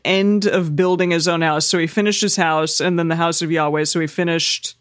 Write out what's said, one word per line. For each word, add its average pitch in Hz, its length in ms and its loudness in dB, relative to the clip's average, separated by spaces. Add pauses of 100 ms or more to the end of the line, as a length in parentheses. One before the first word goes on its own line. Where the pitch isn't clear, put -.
end 202 420 2
of 170 300 0
building 180 340 2
his 170 160 0
own 170 160 0
house. 156 240 0
So 185 120 0
he 165 100 0
finished 208 340 0
his 202 140 0
house 156 440 0
and 180 200 0
then 165 80 0
the 165 80 -2
house 170 260 0
of 156 80 -2
Yahweh. 151 340 0
So 170 140 -2
he 160 80 0
finished 165 760 -4